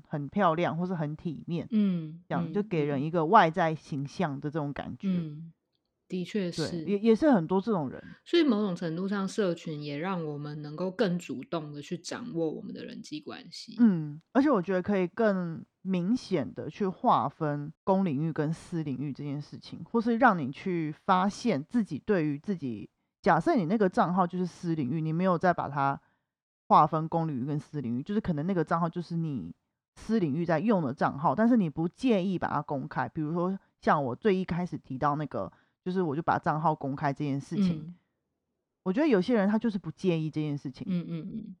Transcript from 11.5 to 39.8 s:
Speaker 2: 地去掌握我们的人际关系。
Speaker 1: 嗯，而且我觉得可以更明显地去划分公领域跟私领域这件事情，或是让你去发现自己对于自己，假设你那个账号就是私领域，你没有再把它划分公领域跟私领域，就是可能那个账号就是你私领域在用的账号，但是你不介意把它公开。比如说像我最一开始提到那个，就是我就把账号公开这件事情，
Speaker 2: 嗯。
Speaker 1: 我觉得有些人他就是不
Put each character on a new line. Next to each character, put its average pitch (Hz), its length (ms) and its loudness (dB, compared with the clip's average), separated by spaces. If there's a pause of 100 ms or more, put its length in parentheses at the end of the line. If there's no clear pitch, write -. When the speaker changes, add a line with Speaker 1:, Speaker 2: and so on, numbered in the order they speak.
Speaker 2:
地 147 80 -10
去 170 160 -8
掌 123 360 -10
握 165 180 -2
我 120 100 -10
们 - 120 -12
的 - 120 -12
人 - 160 -12
际 302 200 -10
关 - 280 -14
系。 - 300 -16
Speaker 1:
嗯， 160 420 4 (120)
而 269 80 4
且 302 80 4
我 220 120 4
觉 190 120 -2
得 185 80 2
可 202 180 0
以 180 80 2
更 185 580 -2 (160)
明 185 340 0
显 143 380 -4
地 120 160 -8
去 208 160 -4
划 170 440 2
分 147 420 -4 (120)
公 190 220 4
领 147 160 0
域 165 120 0
跟 156 200 0
私 160 300 -6
领 139 140 -4
域 143 160 -6
这 143 100 -10
件 147 180 -6
事 139 160 -16
情， - 280 -14
或 226 160 0
是 233 160 0
让 226 200 6
你 143 140 -2
去 165 420 -2 (120)
发 185 240 4
现 170 340 -2
自 233 200 -2
己 156 140 -6
对 180 280 2
于 147 120 0
自 196 180 -4
己， 120 340 -8 (320)
假 170 180 6
设 330 160 4
你 214 100 2
那 196 120 2
个 202 120 6
账 196 240 2
号 185 140 4
就 180 100 -6
是 180 80 0
私 165 300 -4
领 147 160 -2
域， 165 100 -2
你 156 120 -2
没 170 100 0
有 180 140 4
再 180 160 4
把 - 160 -2
它 139 300 0 (680)
划 170 180 8
分 160 220 -2
公 165 200 -2
领 135 140 -4
域 131 40 -4
跟 147 140 -2
私 147 220 -8
领 120 180 -2
域， 147 40 -8
就 202 100 -6
是 214 60 2
可 185 140 -2
能 147 120 -2
那 196 80 -2
个 165 100 2
账 170 160 0
号 170 100 0
就 175 120 -6
是 170 140 -8
你 139 380 -4 (420)
私 220 240 0
领 151 160 2
域 170 100 0
在 160 140 2
用 196 220 4
的 131 120 -2
账 147 240 0
号， 143 180 2
但 220 120 4
是 247 80 6
你 185 140 4
不 165 180 -2
介 214 360 2
意 185 140 0
把 - 100 -2
它 147 140 -2
公 143 260 -6
开。 131 200 -2
比 - 140 -6
如 151 120 -2
说 180 240 -2 (240)
像 165 220 4
我 127 120 -2
最 196 200 2
一 185 80 -2
开 175 220 -2
始 151 120 -8
提 131 200 -10
到 143 180 2
那 151 100 -2
个， 101 260 -6 (320)
就 180 80 -4
是 185 100 0
我 151 140 0
就 165 60 -2
把 - 180 2
账 156 200 0
号 156 140 2
公 139 220 -4
开 143 180 0
这 151 100 -4
件 139 160 -2
事 - 160 -8
情， 175 320 2
Speaker 2:
嗯。 175 80 -16 (880)
Speaker 1:
我 185 100 0
觉 240 80 2
得 330 60 4
有 220 120 6
些 214 140 2
人 202 160 4
他 214 80 2
就 233 100 0
是 196 120 0
不 160 100 -6